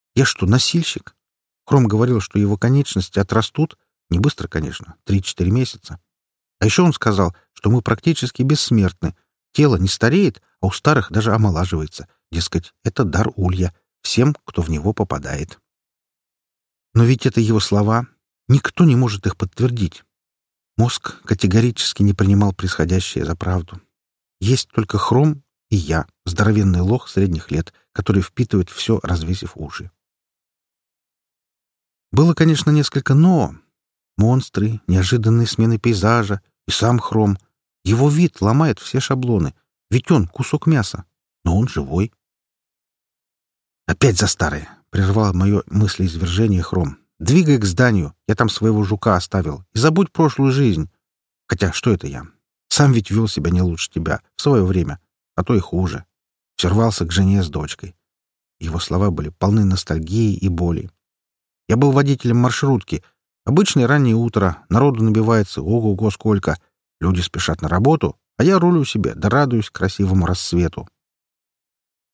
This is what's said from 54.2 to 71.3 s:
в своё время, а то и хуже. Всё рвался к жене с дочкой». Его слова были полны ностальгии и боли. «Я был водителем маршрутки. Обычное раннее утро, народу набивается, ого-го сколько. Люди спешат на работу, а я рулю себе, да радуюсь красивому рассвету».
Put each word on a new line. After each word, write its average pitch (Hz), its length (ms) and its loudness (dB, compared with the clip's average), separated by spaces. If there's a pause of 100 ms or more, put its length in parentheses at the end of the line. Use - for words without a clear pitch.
в - 60 -12
своё 120 240 2
время, 90 340 -2 (360)
а 90 80 -2
то 120 120 0
и 101 40 2
хуже. 87 460 -4 (500)
Всё 90 140 -2
рвался 104 360 0
к 82 60 -6
жене 95 320 2
с 82 60 -6
дочкой». 76 460 -12 (640)
Его 85 200 -6
слова 92 320 0
были 76 180 -6
полны 101 360 0
ностальгии 92 680 -2
и 95 120 -4
боли. 85 420 -2 (800)
«Я 110 80 0
был 139 160 4
водителем 135 460 2
маршрутки. 123 640 0 (400)
Обычное 147 440 2
раннее 131 280 2
утро, 110 540 0
народу 120 340 2
набивается, 110 580 0
ого-го 104 500 0
сколько. 101 460 -2 (440)
Люди 87 200 0
спешат 85 420 -6
на 151 40 -4
работу, 113 480 0 (220)
а 113 60 0
я 190 160 4
рулю 170 260 2
себе, 95 300 -4
да 76 140 -2
радуюсь 120 420 0
красивому 95 560 0
рассвету». 87 600 -4 (1300)